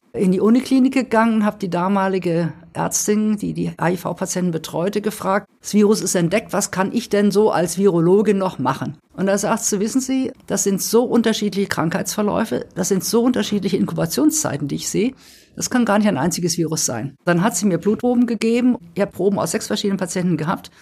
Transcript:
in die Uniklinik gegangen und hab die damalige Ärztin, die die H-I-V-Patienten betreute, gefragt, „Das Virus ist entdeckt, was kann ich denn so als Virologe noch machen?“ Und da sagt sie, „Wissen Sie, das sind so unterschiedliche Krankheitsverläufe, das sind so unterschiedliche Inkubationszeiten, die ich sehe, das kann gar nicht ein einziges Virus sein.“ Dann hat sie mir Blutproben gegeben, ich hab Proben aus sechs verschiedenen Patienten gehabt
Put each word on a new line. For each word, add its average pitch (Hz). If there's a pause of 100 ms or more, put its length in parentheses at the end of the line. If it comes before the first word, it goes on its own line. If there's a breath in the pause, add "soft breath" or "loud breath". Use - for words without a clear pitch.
(140)
in 185
die 185
Uniklinik 262
gegangen 226
und 214
hab 208
die 190
damalige 180 (180)
Ärztin, 214
die 175
die 170 (100)
H-I-V-Patienten 175
betreute, 165
gefragt, 202 (140)
„Das -
Virus 196
ist 180
entdeckt, 180
was 196
kann 185
ich -
denn 202
so 208
als 170
Virologe 196
noch -
machen?“ 139 (180)
Und 185
da 196
sagt 202
sie, 202
„Wissen 220
Sie, 262 (140)
das -
sind 196
so 233
unterschiedliche 214
Krankheitsverläufe, 202
das 185
sind 190
so 233
unterschiedliche 202
Inkubationszeiten, 165
die 147
ich -
sehe, 214 (420 loud breath)
das -
kann 240
gar 202
nicht 214
ein 180
einziges 170
Virus 156
sein.“ 117 (100)
Dann 175
hat 233
sie -
mir 170
Blutproben 240
gegeben, 233 (160)
ich 185
hab 196
Proben 196
aus 170
sechs -
verschiedenen 196
Patienten 180
gehabt 156 (120 soft breath)